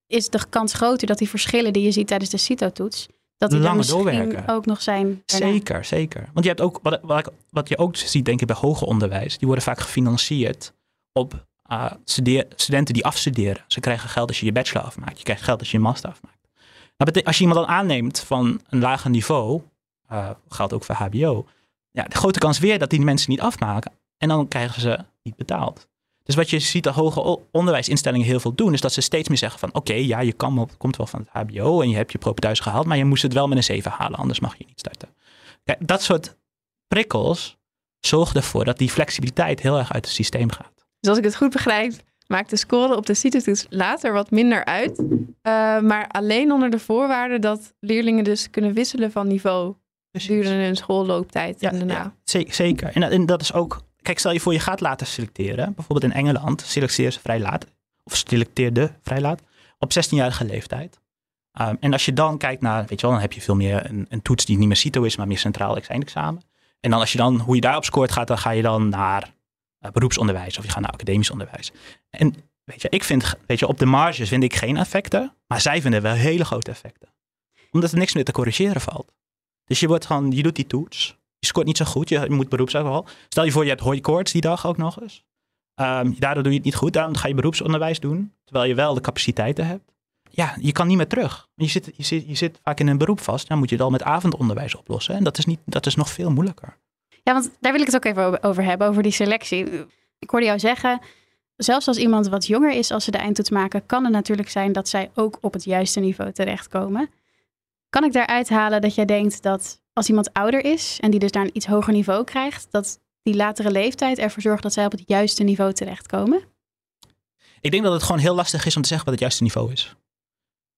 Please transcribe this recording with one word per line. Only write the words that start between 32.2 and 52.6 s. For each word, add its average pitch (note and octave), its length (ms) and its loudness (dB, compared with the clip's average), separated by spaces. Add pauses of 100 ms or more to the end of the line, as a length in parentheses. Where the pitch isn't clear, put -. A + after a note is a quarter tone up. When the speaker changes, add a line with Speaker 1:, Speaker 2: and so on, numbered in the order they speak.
Speaker 2:
gehaald, A#2 240 -2
maar D#3+ 120 2
je C3+ 80 2
moest C#3 180 4
het B2+ 100 0
wel C#3 140 2
met C3+ 100 2
een A#2+ 60 2
zeven G#2 280 -2
halen, - 280 -6
anders B2 200 -2
mag - 180 -6
je - 100 -18
niet - 120 -20
starten. - 300 -14 (540)
Kijk, - 240 -4
dat F3+ 160 0
soort - 340 0 (500)
prikkels E3+ 720 -2 (420)
zorgen D#3+ 360 2
ervoor - 300 0
dat B2 120 -2
die C3 120 2
flexibiliteit D3 720 -2
heel C#3 180 2
erg B2+ 160 -2
uit A#2+ 120 -4
het - 80 -8
systeem A#2 380 0
gaat. - 340 -14 (140)
Speaker 3:
Dus G3+ 100 0
als G#3 80 6
ik A#3 60 0
het G#3 120 2
goed C#4 160 4
begrijp, A#3 420 0 (340)
maakt G3 220 -2
de G#3+ 80 0
score B3 380 2
op G#3+ 100 -2
de G#3 80 2
cito-toets A#3 560 2
later G#3 440 -2
wat G3+ 180 0
minder A3+ 340 4
uit, F#3 380 -2 (380)
eh, A3 380 2
maar G#3+ 280 2
alleen G#3+ 440 2
onder C4 180 4
de A3+ 100 0
voorwaarde B3 600 0
dat G#3+ 400 -2
leerlingen A3+ 440 2
dus G#3 260 0
kunnen G#3 240 0
wisselen A3+ 380 0
van G3+ 160 -2
niveau F#3+ 480 0 (360)
Speaker 2:
Precies. F#3+ 180 -8
Speaker 3:
gedurende G3 340 2
hun F#3 120 0
schoollooptijd F#3 840 -2
Speaker 2:
Ja, F#3+ 100 -2
Speaker 3:
en F3+ 60 -4
daarna. F3+ 160 -2
Speaker 2:
ja, F3 300 -8
ze-, E3 260 -2
zeker. F3 460 0